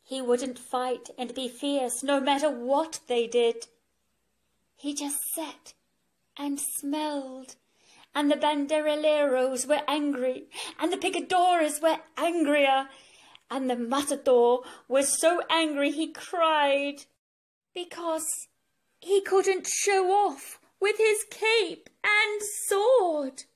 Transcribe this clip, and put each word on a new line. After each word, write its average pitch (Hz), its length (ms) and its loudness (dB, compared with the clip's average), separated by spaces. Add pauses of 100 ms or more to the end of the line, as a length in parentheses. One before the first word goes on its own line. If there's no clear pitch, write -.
He 262 160 -8
wouldn't 247 380 -2
fight 254 580 -6
and 240 180 -10
be 254 140 -6
fierce, 262 540 -4
no 277 180 0
matter 285 300 0
what 277 580 -2
they 233 180 0
did. 233 420 0 (1080)
He 285 160 -8
just 285 240 -6 (180)
sat - 380 -12 (640)
and 285 240 -6
smelled, 277 960 -6 (580)
and 285 160 2
the 294 60 4
banderilleros 294 1300 0
were 294 220 2
angry, 277 600 -2 (300)
and 339 140 0
the - 60 -4
picadores 349 840 2
were 320 160 4 (220)
angrier, 285 680 2 (640)
and 254 200 -2
the 240 60 0
matador 247 880 2 (220)
was 285 320 0
so 339 300 2
angry 302 420 0
he 302 220 -6
cried, 285 920 0 (680)
because 339 760 -6 (520)
he 392 220 2
couldn't 381 440 2
show 381 440 2
off 392 500 0 (180)
with 415 200 0
his 427 320 2
cape 440 580 0 (160)
and 415 380 0 (240)
sword. 370 800 2 (120)